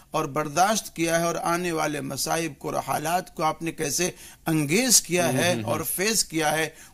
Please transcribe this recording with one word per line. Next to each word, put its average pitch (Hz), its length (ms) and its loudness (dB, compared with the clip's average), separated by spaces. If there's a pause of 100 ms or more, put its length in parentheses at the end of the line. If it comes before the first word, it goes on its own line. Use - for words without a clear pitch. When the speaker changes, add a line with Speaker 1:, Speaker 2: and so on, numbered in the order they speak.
(140)
Speaker 1:
और 156 140 0
बर्दाश्त 151 680 0
किया 165 220 0
है 170 80 2
और 165 120 0
आने 170 340 0
वाले 151 300 -2
मसाइब 151 580 -4
को 156 80 -8
और 143 80 -4
हालात 147 640 -2
को 170 60 -2
आपने 165 280 -2
कैसे 160 440 -2 (320)
अंगेज 160 520 4
किया 170 280 2
Speaker 2:
हम्म, 135 100 2
Speaker 1:
है 170 160 4
Speaker 2:
हम्म, 110 120 -4
Speaker 1:
और 151 100 0
Speaker 2:
हम्म। 160 80 -2
Speaker 1:
फेस 202 400 0
किया 156 280 0
है। 156 220 0 (200)